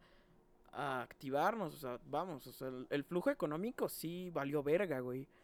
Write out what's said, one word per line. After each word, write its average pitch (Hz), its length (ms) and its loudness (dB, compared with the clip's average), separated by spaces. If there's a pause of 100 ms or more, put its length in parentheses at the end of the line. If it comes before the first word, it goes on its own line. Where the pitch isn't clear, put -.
(720)
a 131 280 0
activarnos, 151 720 0
o - 20 -14
sea, 123 220 -6 (100)
vamos, 147 380 -2
o 123 40 -14
sea, 131 160 -8
el, 127 220 -6
el 143 140 2
flujo 180 260 2
económico 190 580 0
sí 180 440 -4
valió 143 320 0
verga, 151 360 4
güey. 127 280 -2 (160)